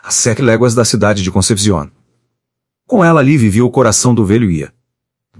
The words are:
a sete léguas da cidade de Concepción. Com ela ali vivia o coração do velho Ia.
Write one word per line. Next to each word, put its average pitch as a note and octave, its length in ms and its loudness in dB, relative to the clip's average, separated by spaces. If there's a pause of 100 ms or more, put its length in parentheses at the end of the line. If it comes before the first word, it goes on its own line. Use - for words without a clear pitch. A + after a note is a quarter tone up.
a - 80 -12
sete A#2 300 -2
léguas A#2 340 0
da A#2+ 80 0
cidade G2+ 400 0
de F2+ 80 -4
Concepción. F#2+ 560 -2 (1000)
Com G#3 180 0
ela E3 180 4
ali C#3+ 160 2
vivia A2 260 2
o B2 80 0
coração B2 420 0
do A2+ 120 0
velho G#2 260 0
Ia. D2 220 -6 (680)